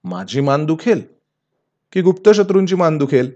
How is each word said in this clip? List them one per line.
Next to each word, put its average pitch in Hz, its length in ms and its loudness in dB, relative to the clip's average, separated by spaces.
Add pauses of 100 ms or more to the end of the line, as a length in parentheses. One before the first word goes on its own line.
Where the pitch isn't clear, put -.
माझी 92 380 -6
मान 143 240 0
दुखेल 160 360 -2 (880)
की 185 100 -4
गुप्त 185 280 2
शत्रूंची 196 460 2
मान 160 220 0
दुखेल? 135 380 0